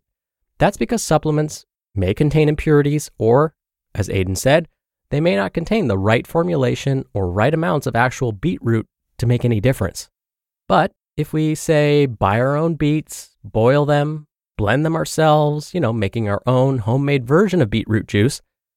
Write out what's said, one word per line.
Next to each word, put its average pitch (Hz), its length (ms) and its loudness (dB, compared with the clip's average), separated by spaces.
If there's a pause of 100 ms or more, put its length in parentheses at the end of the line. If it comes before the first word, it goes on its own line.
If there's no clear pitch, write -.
(580)
That's 170 180 2
because 240 260 -4
supplements 151 640 -2 (260)
may 95 220 0
contain 151 340 2
impurities 147 680 0
or, 131 340 2 (440)
as 92 120 -2
Aidan 92 280 -2
said, 156 320 2 (420)
they 139 100 -2
may 175 140 2
not 196 180 -2
contain 170 360 -2
the 98 100 0
right 110 260 0
formulation 139 800 -2 (100)
or 92 180 -2
right 107 200 2
amounts 160 360 -2
of 113 80 -4
actual 120 340 0
beetroot 117 560 -2 (320)
to - 80 -4
make 120 180 0
any 117 160 0
difference. 107 480 -2 (600)
But 185 240 2 (240)
if 151 160 -6
we, 156 240 0
say, 147 500 2
buy 107 320 0
our 135 160 0
own 165 220 -2
beets, 151 680 -4
boil 135 440 2
them, 147 420 -2 (300)
blend 120 280 0
them 160 100 -2
ourselves, 151 800 0
you 180 60 -2
know, 117 120 0
making 107 380 -2
our 101 160 -4
own 127 320 2
homemade 131 480 0
version 175 340 2
of 117 80 2
beetroot 107 380 -2
juice, 107 340 0 (360)